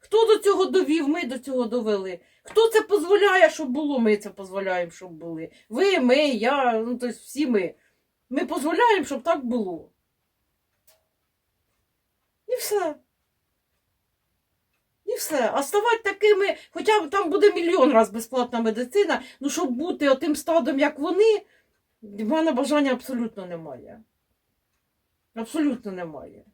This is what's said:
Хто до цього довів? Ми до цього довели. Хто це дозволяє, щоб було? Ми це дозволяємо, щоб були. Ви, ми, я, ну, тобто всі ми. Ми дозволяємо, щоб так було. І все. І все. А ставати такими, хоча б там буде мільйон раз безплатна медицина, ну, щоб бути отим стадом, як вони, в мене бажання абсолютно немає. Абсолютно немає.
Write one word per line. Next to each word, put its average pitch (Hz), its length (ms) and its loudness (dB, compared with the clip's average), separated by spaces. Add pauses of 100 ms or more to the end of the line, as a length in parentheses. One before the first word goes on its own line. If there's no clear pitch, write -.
Хто 453 260 2
до 427 100 6
цього 381 280 2
довів? 285 440 0
Ми 339 160 -2
до 254 140 -8
цього 254 260 -4
довели. 202 560 -4 (220)
Хто 453 260 2
це 440 120 4
дозволяє, 370 680 4
щоб 311 180 -8
було? 277 300 -2
Ми 214 180 2
це 208 140 -10
дозволяємо, 185 600 -6
щоб 180 200 -20
були. 165 400 -12 (180)
Ви, 349 320 2
ми, 254 160 4 (120)
я, 247 440 0
ну, 233 260 -4
тобто 247 100 -6
всі 262 380 -6
ми. 208 280 -2 (560)
Ми 285 140 -2
дозволяємо, 339 600 0
щоб 269 180 -8
так 330 220 -2
було. 214 460 -6 (2500)
І 494 100 -4
все. 370 380 -2 (2000)
І 427 100 -4
все. 269 400 -2
А 277 80 0
ставати 453 420 0
такими, 403 520 2 (140)
хоча 427 300 2
б 311 100 -8
там 392 200 0
буде 403 220 6
мільйон 339 400 4
раз 226 180 4
безплатна 240 500 -4
медицина, 247 600 0 (180)
ну, 277 100 -4
щоб 311 200 -4
бути 294 380 -2
отим 285 280 2
стадом, 320 420 0
як 294 200 0
вони, 403 440 2 (600)
в 208 220 -12
мене 320 280 0
бажання 269 400 0
абсолютно 240 540 -8
немає. 160 540 -16 (1300)
Абсолютно 233 580 -4
немає. 170 600 -12